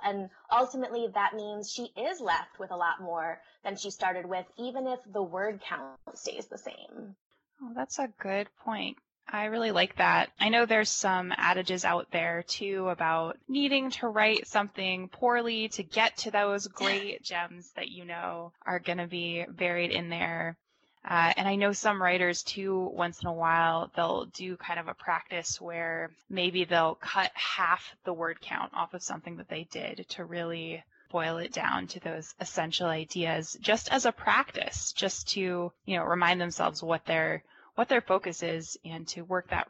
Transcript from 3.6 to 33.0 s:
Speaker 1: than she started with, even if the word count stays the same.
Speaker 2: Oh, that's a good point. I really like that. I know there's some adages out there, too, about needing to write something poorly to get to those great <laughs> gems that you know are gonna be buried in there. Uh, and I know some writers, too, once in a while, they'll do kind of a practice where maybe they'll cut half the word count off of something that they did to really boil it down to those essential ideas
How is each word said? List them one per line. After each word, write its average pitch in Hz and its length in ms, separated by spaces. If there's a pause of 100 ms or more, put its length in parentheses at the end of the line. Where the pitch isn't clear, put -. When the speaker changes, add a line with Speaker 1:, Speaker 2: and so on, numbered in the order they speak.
Speaker 1:
than 196 140
she 202 120
started 185 360
with, 185 200 (120)
even 254 300
if 254 120 (120)
the 202 120
word 196 420
count - 320 (180)
stays - 320
the - 100
same. - 580 (480)
Speaker 2:
Oh, 240 100
that's 254 260
a 269 100 (120)
good 196 260 (180)
point. 208 320 (300)
I 214 180
really 226 260
like 185 240
that. 170 340 (100)
I 208 100
know 233 180
there's 220 240
some 185 440
adages 180 480
out 175 280
there, 170 320
too, 190 460
about 165 480 (100)
needing 269 440
to - 160
write 214 380
something 185 640
poorly 233 600
to 214 140
get 220 340
to 220 140
those 202 360
great 196 560
<laughs> - 0
gems 175 520
that - 140
you 180 160
know 170 460 (160)
are 180 100
gonna 175 300
be 170 420
buried 175 420
in 170 180
there. 165 480 (460)
Uh, 170 340
and 190 100
I 196 80
know 202 160
some 202 300
writers, 180 420
too, 190 340 (160)
once 175 280
in 185 60
a 175 60
while, 165 640
they'll - 300
do 185 320
kind 170 220
of 165 80
a 175 80
practice - 640
where 165 500 (180)
maybe 180 340
they'll 165 320
cut - 400
half - 600 (100)
the 180 80
word 165 280
count - 340
off 170 200
of 175 80
something 170 340
that 170 120
they 160 220
did - 380
to - 160
really 165 580 (280)
boil 165 260
it 170 160
down 180 340
to 180 120
those 160 400
essential 175 480
ideas 160 720